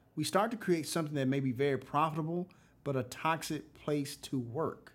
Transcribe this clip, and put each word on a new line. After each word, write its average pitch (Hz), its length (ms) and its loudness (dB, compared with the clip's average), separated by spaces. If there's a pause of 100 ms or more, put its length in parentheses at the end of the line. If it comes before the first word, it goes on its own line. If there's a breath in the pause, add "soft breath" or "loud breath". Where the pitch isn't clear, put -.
(160 soft breath)
we 151 80 -2
start 196 280 2
to 233 60 -6
create 170 300 0
something 151 280 -2
that 135 120 2
may 139 120 4
be 135 120 2
very 135 280 2
profitable, 160 720 0 (320 soft breath)
but 139 120 0
a 127 60 2
toxic 160 720 -2
place 147 440 -2
to - 200 -4
work. 120 580 -4